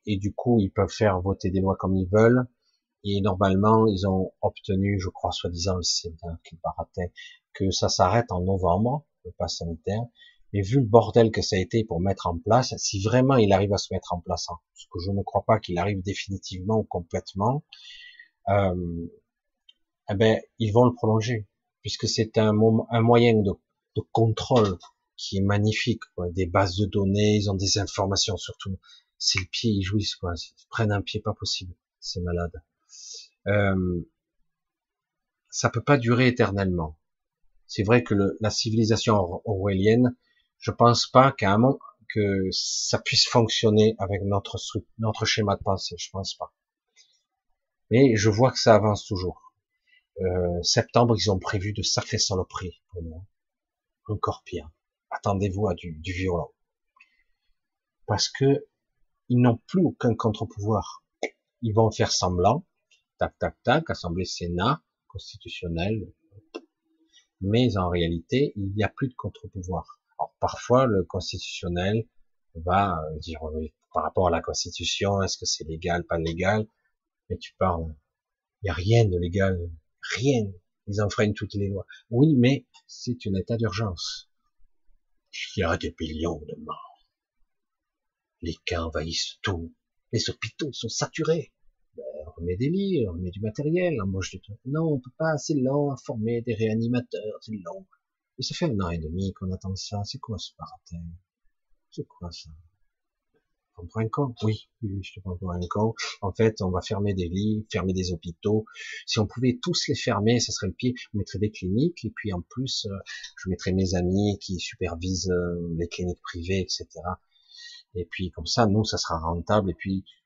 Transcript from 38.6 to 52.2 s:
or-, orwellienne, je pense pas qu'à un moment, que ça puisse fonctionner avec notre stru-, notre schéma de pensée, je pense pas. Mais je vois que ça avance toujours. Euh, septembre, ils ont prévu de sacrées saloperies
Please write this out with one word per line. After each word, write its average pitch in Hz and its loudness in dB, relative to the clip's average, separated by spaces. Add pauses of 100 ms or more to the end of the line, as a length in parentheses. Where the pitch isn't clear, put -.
or-, 92 0
orwellienne, 104 4 (440)
je - -6
pense 117 4
pas 131 8
qu'à 98 2
un 104 6
moment, 135 4 (280)
que 98 0
ça - -4
puisse - 2
fonctionner 110 4
avec 98 -2
notre 98 -2
stru-, - -8 (120)
notre 113 -2
schéma 101 0
de - -20
pensée, 95 -4
je - -10
pense 95 -8
pas. - -12 (1400)
Mais 123 8
je 104 4
vois 120 4
que - -4
ça 113 8
avance 104 2
toujours. 90 -8 (680)
Euh, 90 0
septembre, 117 2
ils 107 0
ont 95 0
prévu 101 -4
de 104 -6
sacrées - -2
saloperies - -4 (100)